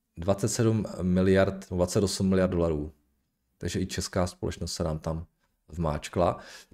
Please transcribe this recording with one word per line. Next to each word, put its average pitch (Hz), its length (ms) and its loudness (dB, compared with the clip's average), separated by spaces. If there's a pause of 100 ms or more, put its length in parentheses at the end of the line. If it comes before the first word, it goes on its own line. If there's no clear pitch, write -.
(160)
dvacet 98 320 0
sedm 110 360 2 (180)
miliard, 95 680 4
dvacet 90 340 2
osm 95 240 0
miliard 95 220 4
dolarů. 82 420 0 (680)
Takže 90 220 -4
i 95 60 -2
česká 90 400 -4
společnost - 460 -8
se 87 120 -4
nám 78 140 -2
tam 82 260 -6 (440)
vmáčkla. 80 680 -2 (360)